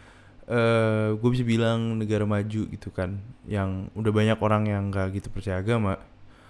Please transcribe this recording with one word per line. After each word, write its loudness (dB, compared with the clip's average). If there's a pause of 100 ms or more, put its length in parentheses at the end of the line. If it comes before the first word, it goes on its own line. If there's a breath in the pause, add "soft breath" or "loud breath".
(440 loud breath)
eh, 2
gue 2
bisa 0
bilang 2
negara 0
maju -2
gitu -12
kan, -4 (320)
yang -4
udah 0
banyak 4
orang 2
yang -2
nggak -2
gitu -12
percaya -4
agama, 0 (540 loud breath)